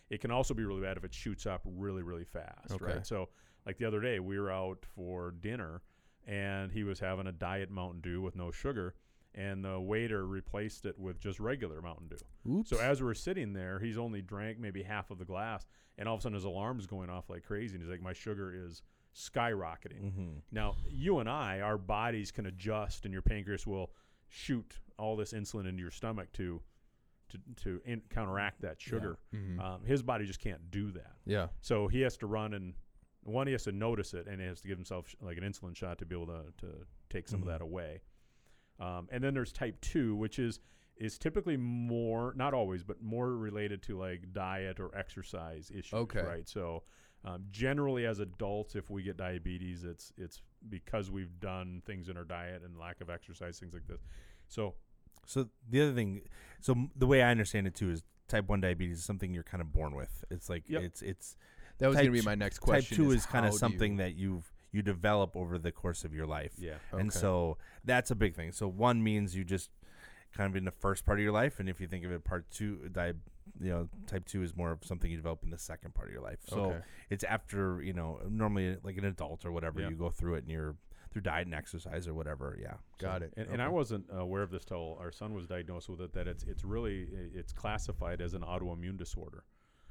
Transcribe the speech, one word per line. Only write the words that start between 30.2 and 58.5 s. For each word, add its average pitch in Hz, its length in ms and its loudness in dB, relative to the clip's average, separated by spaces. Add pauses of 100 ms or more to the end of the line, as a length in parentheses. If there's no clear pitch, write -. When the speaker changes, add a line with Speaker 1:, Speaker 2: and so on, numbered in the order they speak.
Speaker 1:
just 95 140 -6
can't 85 320 -4
do 101 200 -2
that. 90 220 -12 (120)
Speaker 2:
Yeah. 98 220 2 (140)
Speaker 1:
So 104 260 4
he 117 140 6
has 127 160 4
to 110 100 -4
run 107 260 0
and, 92 200 -4 (500)
one, 127 240 0
he 135 60 2
has 120 100 0
to 104 80 0
notice 104 420 0
it, 90 140 -6
and 98 120 -6
he 92 80 -4
has 90 140 -6
to 101 60 -14
give 98 100 -2
himself 90 320 -6
sh-, - 120 -16
like, 87 160 -6
an 87 60 -4
insulin 95 320 -6
shot 87 240 -4
to - 60 -8
be 85 100 -6
able 85 120 -4
to, 82 160 -6 (160)
to 92 80 -8 (420)
take 95 180 -4
some 101 140 0
of 90 60 -2
Speaker 3:
Mm-hmm. 87 100 0
Speaker 1:
that 80 40 -6
away. 82 400 -6 (800)
Um, 90 320 -4
and 123 120 0
then 139 100 4
there's 123 200 0
type - 280 -4
two, 117 340 2
which 107 220 0
is, 117 220 0 (380)
is 110 200 -4
typically 160 400 2
more, 120 800 2
not 135 180 2
always, 95 300 2
but 101 180 -8
more 117 340 0
related 104 480 -2
to, 98 140 -4
like, 90 360 -6
diet 95 460 -2
or 92 160 -6
exercise 85 760 -8
issues, 98 220 -8
Speaker 2:
Okay. 110 280 2
Speaker 1:
right? 85 260 -2
So, 85 360 -4 (400)
um, 92 260 -8
generally 131 560 2
as 113 140 0
adults, 104 560 -4
if 101 160 -4
we 98 100 -4
get 92 160 -4
diabetes, 90 680 -4
it's, 85 320 -10
it's - 260 -10 (260)
because 101 400 -2
we've 92 300 -4
done 90 460 -6
things 92 240 -6
in 90 80 -8
our 87 60 -6
diet 87 400 -6
and 87 140 -12
lack 85 240 -10
of 87 80 -8
exercise, 87 500 -8
things 87 140 -10
like 87 140 -8
this. - 140 -6 (460)
So 101 280 -2 (500)
Speaker 3:
So 131 240 0 (180)
the 123 140 8
other 147 120 8
thing, 101 280 2 (400)
so 131 120 6
m-, 123 220 2
the 131 120 8
way 131 160 12
I 120 80 12
understand 107 340 6
it 92 80 0
too 98 160 2
is 82 140 0 (240)
type 104 200 4
one 101 140 6